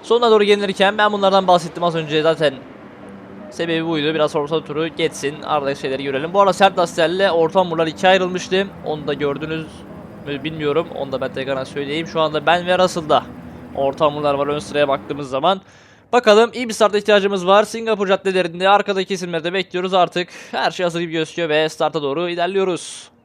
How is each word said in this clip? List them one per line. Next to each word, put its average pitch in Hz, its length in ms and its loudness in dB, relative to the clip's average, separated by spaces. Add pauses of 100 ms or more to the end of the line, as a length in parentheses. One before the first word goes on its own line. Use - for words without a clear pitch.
sonuna 233 280 4
doğru 208 140 6
gelinirken 202 540 2
ben 208 140 4
bunlardan 196 360 2
bahsettim 175 360 2
az 170 100 0
önce 156 280 0
zaten. 151 320 2 (960)
Sebebi 165 360 -2
buydu. 156 280 -2
Biraz 151 180 0
Formula 147 160 -2
son 156 140 -2
turu 156 260 -4
geçsin. 151 540 -4
Aradaki 139 380 -2
şeyleri 131 220 -4
görelim. 139 320 -4
Bu 202 60 4
arada 196 120 4
sert 190 260 4
lastiklerle 175 520 2
orta 165 300 2
hamurlar 165 260 0
ikiye 185 260 2
ayrılmıştı. 185 540 0 (180)
Onu 151 220 -6
da 147 80 -2
gördünüz 147 520 -4 (600)
mü 143 180 -8
bilmiyorum. 160 500 -2
Onu 139 180 -6
da 127 80 -4
ben 127 120 -4
tekrardan 131 320 -4
söyleyeyim. 143 420 -4
Şu 160 140 -4
anda 151 260 0
ben 175 200 2
ve 180 120 2
Russell'da 156 440 2 (520)
orta 139 300 -2
hamurlar 147 300 0
var 139 120 0
ön 147 120 -2
sıraya 147 300 0
baktığımız 139 420 -2
zaman. 165 300 2 (520)
Bakalım 214 400 6
iyi 240 160 -6
bir 220 60 -8
starta 208 240 2
ihtiyacımız 202 480 2
var. 202 180 6
Singapur 220 420 -2
caddelerinde 185 640 0
arkadaki 196 460 2
isimleri 170 300 -6
de 175 80 -4
bekliyoruz 185 420 -4
artık. 175 340 0 (220)
Her 180 200 -2
şey 185 140 -6
hazır 170 160 -2
gibi 170 120 -6
gözüküyor 160 360 -4
ve 156 200 2
starta 156 340 -2
doğru 147 260 -2
ilerliyoruz. 180 840 -4 (140)